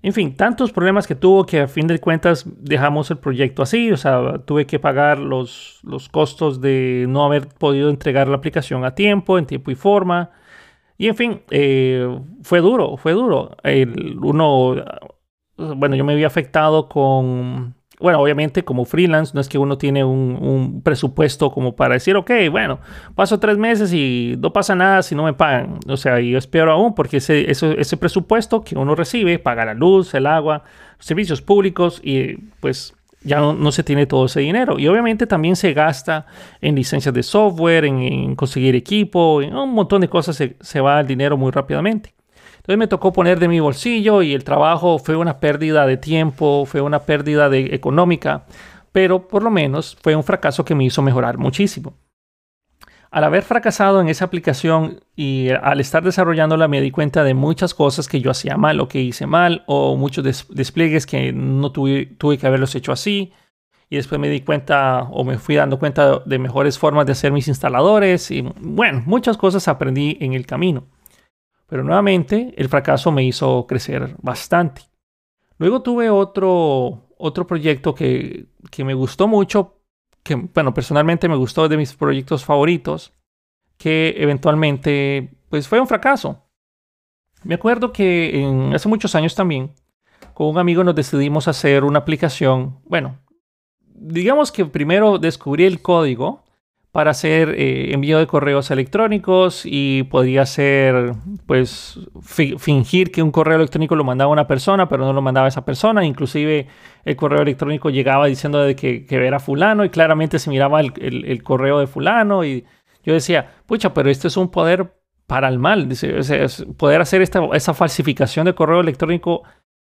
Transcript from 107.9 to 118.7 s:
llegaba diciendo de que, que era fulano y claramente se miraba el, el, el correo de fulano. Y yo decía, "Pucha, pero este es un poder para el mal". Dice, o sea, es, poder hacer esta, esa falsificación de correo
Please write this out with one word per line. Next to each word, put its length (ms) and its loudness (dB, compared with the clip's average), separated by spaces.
llegaba 340 2
diciendo 380 0
de 120 2
que, 300 -6
que 100 -4
era 240 0
fulano 460 0
y 40 -2
claramente 500 2
se 100 -6
miraba 320 2
el, 180 -2
el, 260 -8
el 180 -6
correo 360 0
de 80 0
fulano. 560 0
Y 220 -6
yo 100 0
decía, 400 0
"Pucha, 260 -2
pero 160 2
este 180 0
es 80 -2
un 140 0
poder 460 0
para 220 0
el 100 -2
mal". 280 2
Dice, 300 -4
o 60 -2
sea, 220 0
es, 200 -8
poder 240 4
hacer 200 2
esta, 320 2
esa 220 0
falsificación 720 0
de 100 0
correo 240 2